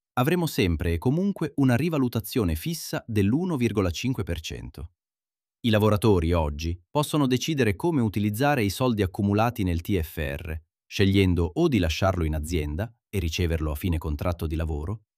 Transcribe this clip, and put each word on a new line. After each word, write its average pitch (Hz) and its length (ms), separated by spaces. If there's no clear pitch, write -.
avremo 165 260
sempre 85 480
e 82 60
comunque 165 560
una 131 200
rivalutazione 123 800
fissa 160 520
dell'uno 123 500
virgola 104 320
cinque 123 320
per - 180
cento. 60 520
I 120 100
lavoratori 104 600
oggi 80 460
possono 147 340
decidere 127 500
come 165 260
utilizzare 110 640
i 101 60
soldi 120 320
accumulati 104 640
nel 85 180
T 95 180
F 80 180
R, 78 440
scegliendo 95 720
o 170 120
di 127 120
lasciarlo 87 440
in 78 120
azienda 78 580
e 104 80
riceverlo 80 540
a 73 40
fine 82 220
contratto 85 480
di 80 100
lavoro, 80 500